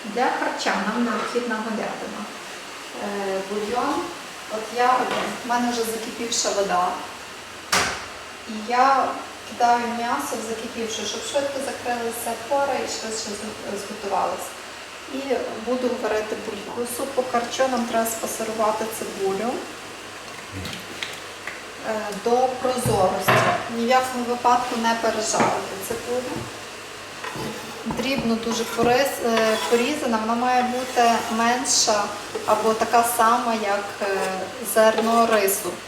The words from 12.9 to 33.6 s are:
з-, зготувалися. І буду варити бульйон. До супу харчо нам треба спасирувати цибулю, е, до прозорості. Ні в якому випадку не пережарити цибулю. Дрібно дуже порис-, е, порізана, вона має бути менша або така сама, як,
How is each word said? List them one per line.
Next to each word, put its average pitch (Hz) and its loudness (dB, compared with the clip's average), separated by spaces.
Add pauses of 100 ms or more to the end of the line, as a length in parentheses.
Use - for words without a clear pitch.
з-, 214 -6
зготувалися. 190 -4 (640)
І 262 -4 (480)
буду 254 0 (120)
варити 214 -2 (100)
бульйон. 202 -8
До 240 -4
супу 262 -2
харчо 240 0
нам 240 0
треба 226 0
спасирувати 220 -2 (140)
цибулю, 196 -2 (2500)
е, 220 -2 (240)
до 233 2
прозорості. 226 2 (440)
Ні 233 0
в 233 2
якому 254 4
випадку 240 4
не 226 4
пережарити 214 2 (140)
цибулю. 247 -4 (1500)
Дрібно 233 0
дуже 226 0
порис-, 247 4
е, 220 4 (140)
порізана, 247 4
вона 220 2
має 247 4
бути 240 4 (260)
менша 233 4 (420)
або 220 4
така 226 4 (120)
сама, 233 4
як, 202 0 (180)